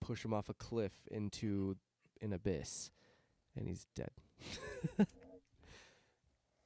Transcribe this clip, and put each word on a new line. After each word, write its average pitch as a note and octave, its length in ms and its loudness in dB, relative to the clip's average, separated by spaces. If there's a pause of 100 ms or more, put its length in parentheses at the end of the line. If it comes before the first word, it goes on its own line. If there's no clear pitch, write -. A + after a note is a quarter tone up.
push - 240 -2
him A2+ 80 2
off G#2 160 2
a G#2+ 60 -2
cliff A2 380 0 (180)
into G2 680 2 (460)
an G#2+ 100 2
abyss, - 580 0 (640)
and - 140 -2
he's F2+ 260 -4
dead. - 160 -4 (880)
<laughs> G#3+ 80 10 (1600)